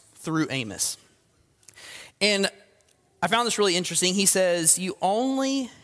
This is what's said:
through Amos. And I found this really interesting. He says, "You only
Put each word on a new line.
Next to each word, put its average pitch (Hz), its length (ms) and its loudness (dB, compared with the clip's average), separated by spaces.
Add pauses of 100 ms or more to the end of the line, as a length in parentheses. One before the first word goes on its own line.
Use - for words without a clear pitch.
(140)
through 160 340 -2
Amos. 110 480 -4 (1200)
And 196 300 2 (720)
I 175 60 0
found 226 180 2
this - 140 -2
really 190 160 2
interesting. 180 360 0
He 196 140 2
says, 175 500 4
"You 185 240 -6
only 262 680 -2 (140)